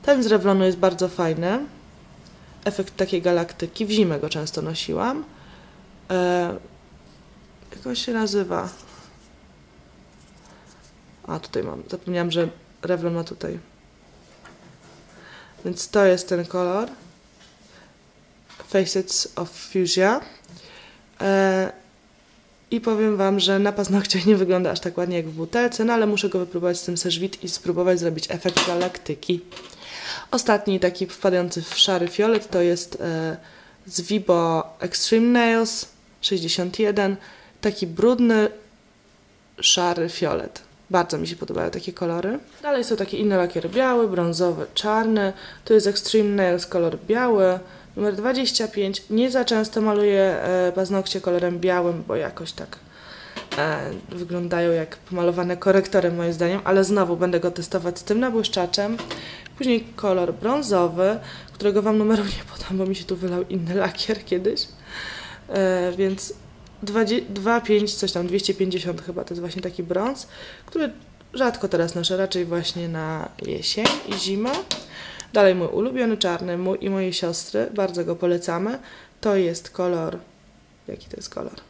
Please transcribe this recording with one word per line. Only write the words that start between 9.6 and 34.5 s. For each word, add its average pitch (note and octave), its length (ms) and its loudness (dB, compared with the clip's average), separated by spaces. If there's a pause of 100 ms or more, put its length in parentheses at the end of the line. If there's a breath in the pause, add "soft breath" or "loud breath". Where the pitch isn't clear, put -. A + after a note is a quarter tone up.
A, D#3+ 120 -8
tutaj - 240 -6
mam. - 280 -8
Zapomniałam, F3 400 -4
że E3 180 0 (340)
Revlon E3+ 320 -2
ma E3 100 -4
tutaj. E3+ 340 -8 (2000 loud breath)
Więc F3+ 240 -6
to G3+ 160 4
jest F3+ 240 4
ten F3 160 0
kolor. F#3 440 -2 (1800 loud breath)
Facets F#3+ 680 0
of E3+ 140 -6
Fuchsia. F#3+ 680 0 (1000 loud breath)
E, F#3+ 520 2 (1000)
i A#3 100 0
powiem G#3+ 360 2
wam, G3 240 4
że G3 180 2
na G3+ 140 4
paznokciach G3 540 0
nie G#3+ 100 8
wygląda F3+ 340 2
aż - 100 -4
tak G3 180 -6
ładnie F3+ 180 -2
jak E3 100 -2
w D#3+ 60 -10
butelce, A3+ 520 0
no A#3 80 2
ale A3 140 4
muszę G#3 220 0
go F#3+ 100 -2
wypróbować F3 400 -2
z - 40 -10
tym F3 140 -4
Szerzwit F3 480 -4
i F3+ 40 -8
spróbować F3+ 500 0
zrobić D#3+ 320 -2
efekt F3 360 0
galaktyki. F3 720 -4 (920 loud breath)
Ostatni G#3 500 2
taki F3+ 260 0
wpadający F3+ 560 0
w - 160 -8
szary F3 300 2
fiolet G#3+ 420 2
to F#3 100 2
jest, F3 400 0
e, D#3+ 360 -4 (500 loud breath)
z F3+ 140 -4
Vibo E3+ 640 2 (160)